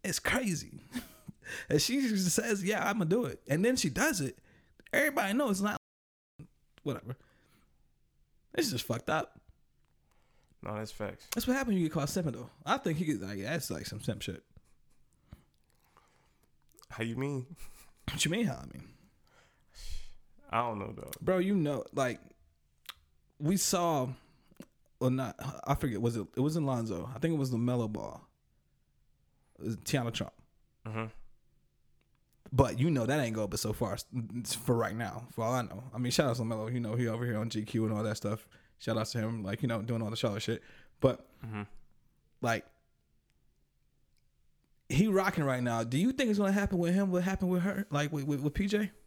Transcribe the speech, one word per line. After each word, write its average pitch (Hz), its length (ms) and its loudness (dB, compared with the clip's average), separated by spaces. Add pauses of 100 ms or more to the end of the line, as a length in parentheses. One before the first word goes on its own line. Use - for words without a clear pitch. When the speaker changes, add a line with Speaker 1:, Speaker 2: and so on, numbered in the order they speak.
Speaker 1:
It's 196 160 -2
crazy. 214 600 0 (140)
<laughs> 247 80 -2 (680)
And - 100 6
she 254 180 2 (200)
says, 202 440 2
"Yeah, 190 240 0
I'ma 202 200 2
do 214 180 2
it." - 240 -6
And 160 160 2
then 254 120 4
she 185 120 2
does 208 320 2
it. 131 160 -4 (560)
Everybody 269 400 2
knows 254 200 2
it's 190 100 2
not, 208 160 0 (1040)
whatever. 127 340 -6 (1400)
It's 285 180 2
just 127 140 -2
fucked 117 240 -4
up. - 320 -2 (1200)
Speaker 2:
No, 107 120 -6
that's 107 180 -8
facts. - 420 -8
Speaker 1:
That's 233 120 -2
what 254 100 2
happened 240 200 2
when 175 60 4
you 156 60 2
get - 60 -4
caught 147 140 0
simping, 160 260 -2
though. 123 160 -12 (160)
I 220 100 2
think 165 220 -2
he 175 80 0
get, 135 160 0
like, 95 180 -6
that's, 135 300 -4
like, - 160 -6
some 104 160 -10
simp - 180 -4
shit. - 220 -8 (2500)
Speaker 2:
How 117 120 -6
you 117 140 -2
mean? 135 300 -4 (640)
Speaker 1:
What - 160 -2
you 151 40 2
mean, 226 140 2
how 156 120 0
I - 100 -14 (100)
mean? - 120 -16 (1600)
Speaker 2:
I 113 180 2
don't 107 120 -4
know, - 120 -6
dog. - 300 -12
Speaker 1:
Bro, 185 160 4
you 190 160 4
know, 147 300 2 (100)
like, 127 260 0 (1160)
we 165 180 2
saw, 165 520 2 (920)
or 127 100 4
not, 127 240 -2 (320)
I 143 100 4
forget, 110 260 0
was 117 140 2
it, 98 100 -2 (100)
it 123 40 0
wasn't 156 260 2
Lonzo. 113 480 -2
I 113 60 -10
think 165 120 2
it 156 60 2
was 131 140 0
LaMelo 120 380 2
Ball. - 380 -8 (1300)
Is 110 160 -2
Tiana 117 340 -2
Trump. - 200 -6 (540)
Speaker 2:
Mm-hmm. 110 180 -4 (1500)
Speaker 1:
But 123 280 4
you 156 120 4
know 127 140 2
that 143 160 2
ain't 113 140 0
go 107 120 0
but 101 140 -4
so 107 140 -2
far 107 200 -2
s-, - 100 -8 (380)
s-, - 120 -4
for - 200 0
right 113 220 0
now, 113 380 -6
for 113 100 -2
all 117 80 2
I 127 100 0
know. 110 220 -8 (100)
I 117 40 -6
mean, 123 120 0
shout 143 200 4
out 113 60 0
to 123 60 -2
LaMelo. 113 300 -2
You 123 80 0
know, 113 140 -2
he 123 140 2
over 117 180 -2
here 113 100 0
on 110 140 0
G 107 140 -2
Q 110 200 0
and 110 100 2
all 104 100 0
that 104 120 -2
stuff. 107 300 -4 (320)
Shout 113 180 -2
out 110 100 0
to - 120 -4
him, 110 240 -2
like, 98 180 -4
you 131 80 0
know, 113 140 0
doing 113 200 -2
all 107 80 -2
the 113 60 -4
Charlotte 107 260 -2
shit. 117 200 -2 (380)
But, 131 260 2 (180)
Speaker 2:
Mm-hmm. 107 180 -6 (800)
Speaker 1:
like, 113 240 0 (2250)
he 180 200 6
rocking 190 360 4
right 127 180 2
now. 117 220 2
Do 123 140 0
you 240 140 4
think 262 180 2
it's 202 80 4
gonna 196 140 4
happen 196 260 2
with 175 160 4
him? 196 160 2
What 180 120 2
happened 190 280 0
with 180 120 2
her? 196 280 0
Like, 147 220 0
with, 143 120 -2
with, 143 160 0
with 143 140 0
P 202 120 0
J? 208 240 0 (160)